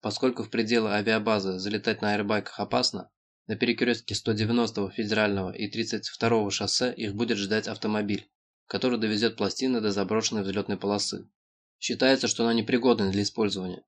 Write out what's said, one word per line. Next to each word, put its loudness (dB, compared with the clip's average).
Поскольку 0
в -12
пределы 2
авиабазы 2
залетать -2
на 2
аэрбайках -2
опасно, -2
на -2
перекрестке 0
сто -2
девяностого 0
федерального 0
и -6
тридцать -6
второго 0
шоссе -2
их -6
будет 0
ждать -2
автомобиль, -4
который 0
довезет 0
пластины 0
до 0
заброшенной 0
взлетной -2
полосы. -2
Считается, 2
что 0
она 4
непригодна 4
для 0
использования. -4